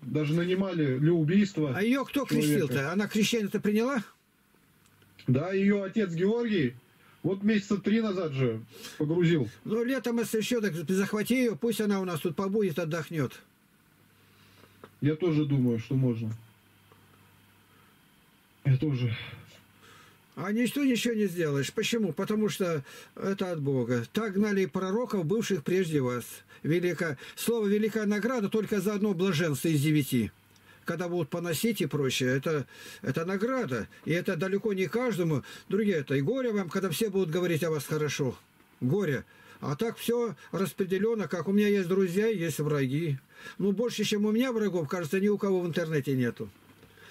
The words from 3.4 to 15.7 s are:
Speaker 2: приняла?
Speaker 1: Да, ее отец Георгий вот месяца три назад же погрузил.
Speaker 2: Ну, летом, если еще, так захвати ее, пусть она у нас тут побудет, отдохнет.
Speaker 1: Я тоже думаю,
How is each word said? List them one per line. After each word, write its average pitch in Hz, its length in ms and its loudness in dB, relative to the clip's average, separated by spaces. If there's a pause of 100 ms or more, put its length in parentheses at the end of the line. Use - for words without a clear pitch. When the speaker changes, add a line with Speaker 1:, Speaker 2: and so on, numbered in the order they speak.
Speaker 2:
приняла? 220 420 2 (1200)
Speaker 1:
Да, 151 260 0
ее 196 300 2
отец 190 300 -2
Георгий 196 600 0 (500)
вот 196 200 -2
месяца 208 340 2
три 220 240 2
назад 185 320 -2
же 123 260 0 (380)
погрузил. 160 500 2 (180)
Speaker 2:
Ну, 226 180 0
летом, 240 340 -2
если 226 220 0
еще, 226 220 0
так 202 120 0
захвати 190 600 0
ее, 247 200 2
пусть 226 240 0
она 208 220 2
у 190 40 -2
нас 175 160 -4
тут 170 140 -2
побудет, 196 440 0
отдохнет. 160 600 -2 (1600)
Speaker 1:
Я 147 160 2
тоже 156 300 2
думаю, 127 340 2